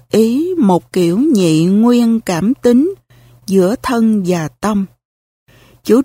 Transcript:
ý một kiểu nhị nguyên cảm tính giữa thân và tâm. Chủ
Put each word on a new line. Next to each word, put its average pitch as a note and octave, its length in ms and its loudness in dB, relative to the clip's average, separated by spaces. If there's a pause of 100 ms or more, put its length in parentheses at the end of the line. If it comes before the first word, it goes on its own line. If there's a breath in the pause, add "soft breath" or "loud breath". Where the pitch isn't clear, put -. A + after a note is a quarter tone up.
(120)
ý B3+ 460 0
một F#3+ 360 0
kiểu F3+ 260 0
nhị F#3 460 2
nguyên A3+ 540 2
cảm F#3+ 340 -2
tính C4+ 400 0 (540 soft breath)
giữa F#3+ 360 0
thân G#3 440 -2
và E3+ 200 -2
tâm. G3+ 380 -6 (1000 soft breath)
Chủ A3+ 220 2